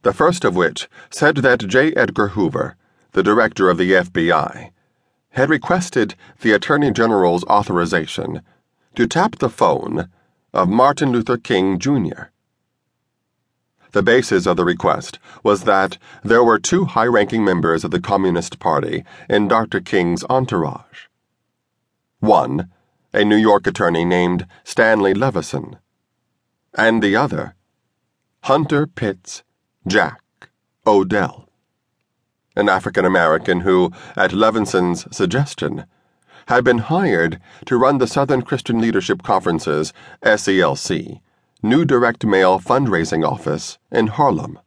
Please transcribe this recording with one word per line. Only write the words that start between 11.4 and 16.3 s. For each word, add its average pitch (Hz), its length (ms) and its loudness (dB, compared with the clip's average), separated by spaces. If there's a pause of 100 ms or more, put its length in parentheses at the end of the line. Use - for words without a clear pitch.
Junior. 120 540 -4 (1600)
The 101 100 2
basis 110 420 2
of 90 120 2
the 90 80 0
request 87 560 -2 (240)
was 104 180 2
that 95 340 0 (280)
there 117 180 4